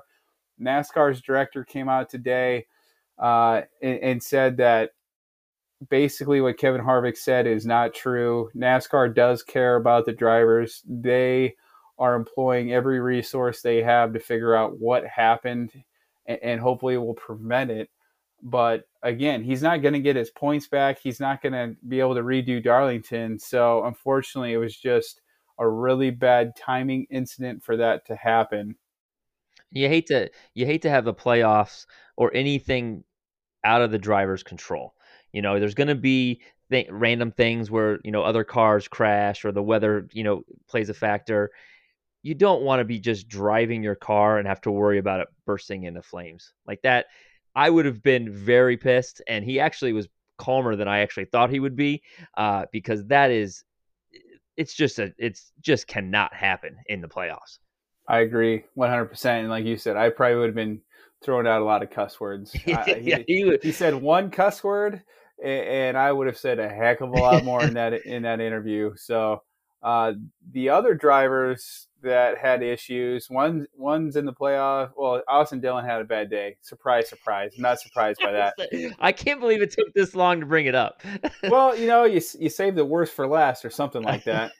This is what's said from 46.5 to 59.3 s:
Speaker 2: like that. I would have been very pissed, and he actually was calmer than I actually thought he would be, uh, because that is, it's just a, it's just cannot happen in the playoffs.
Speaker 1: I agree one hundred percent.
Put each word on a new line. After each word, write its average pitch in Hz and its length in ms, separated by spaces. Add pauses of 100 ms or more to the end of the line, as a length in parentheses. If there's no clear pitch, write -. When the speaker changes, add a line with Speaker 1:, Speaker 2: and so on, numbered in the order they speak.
Speaker 2:
like 104 160
that. 123 240 (480)
I 147 140
would 165 160
have 117 180
been 120 300
very 120 460
pissed, 123 480
and 107 180
he 131 160
actually 139 320
was 107 160 (300)
calmer 127 360
than 101 140
I 101 120
actually 101 260
thought 120 240
he 135 100
would 135 160
be, 143 260 (360)
uh, 101 340
because 107 360
that 139 220
is, 107 320 (920)
it's 156 160
just - 260
a, 101 200
it's - 420
just - 260
cannot 98 460
happen 95 540
in 101 160
the 82 60
playoffs. - 500 (500)
Speaker 1:
I 117 120
agree 113 520
one 127 160
hundred 120 220
percent. 120 300